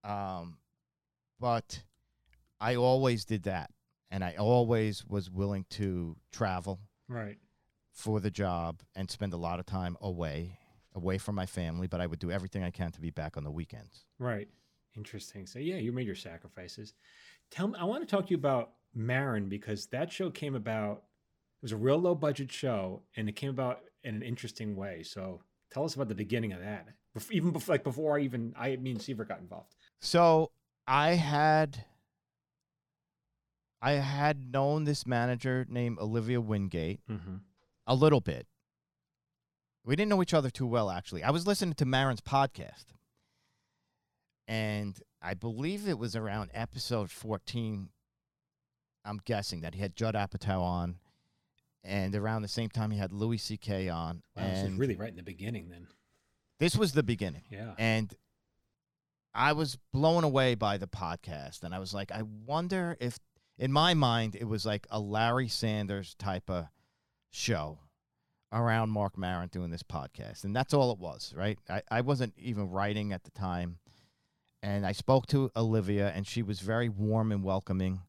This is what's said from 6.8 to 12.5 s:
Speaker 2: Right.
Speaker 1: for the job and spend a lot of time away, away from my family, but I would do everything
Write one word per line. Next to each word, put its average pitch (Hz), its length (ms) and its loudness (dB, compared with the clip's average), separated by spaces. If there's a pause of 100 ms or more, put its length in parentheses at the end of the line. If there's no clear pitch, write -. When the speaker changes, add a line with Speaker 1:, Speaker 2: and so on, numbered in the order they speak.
Speaker 2:
Right. 107 280 -8 (540)
Speaker 1:
for 110 280 -2
the 98 120 0
job 85 500 -2 (140)
and 95 160 -6
spend 101 220 -4
a 85 40 -4
lot 85 220 -2
of 92 60 -8
time 90 360 -4
away, 85 580 -4 (340)
away 95 240 -2
from 104 160 -4
my 92 140 -2
family, 87 400 -4
but 87 120 -4
I 87 60 0
would 82 140 -6
do 87 120 -4
everything 95 320 -4